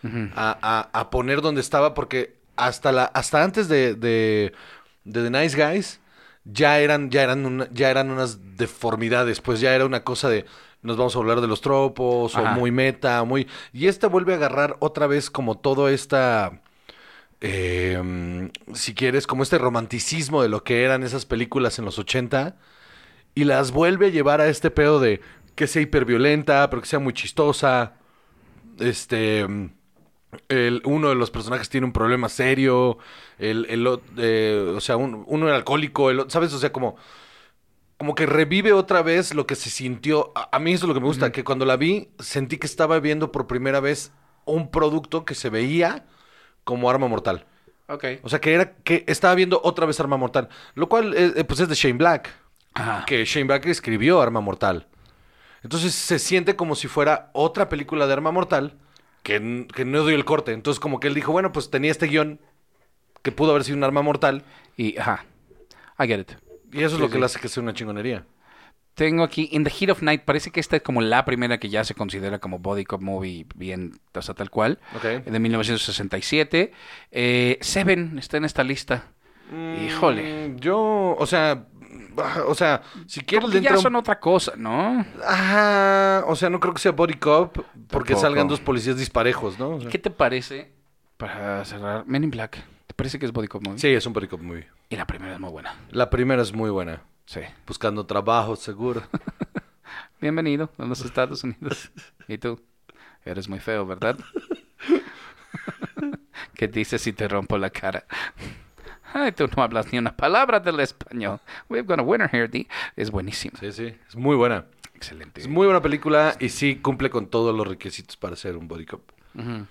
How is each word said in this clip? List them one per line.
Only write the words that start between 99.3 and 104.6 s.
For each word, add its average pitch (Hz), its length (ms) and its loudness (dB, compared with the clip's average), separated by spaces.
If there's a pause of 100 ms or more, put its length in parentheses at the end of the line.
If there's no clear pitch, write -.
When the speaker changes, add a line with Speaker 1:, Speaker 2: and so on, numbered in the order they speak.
Speaker 1:
<laughs> - 580 -20
Bienvenido 156 560 -2
a 123 80 -10
los 123 200 -6
Estados 127 380 -4
Unidos. 131 480 -10 (360)
¿Y 107 120 -10
tú? 120 200 -8 (640)
Eres 95 240 -10
muy 92 120 -10
feo, 107 260 -4
¿verdad? 92 320 -4 (1080)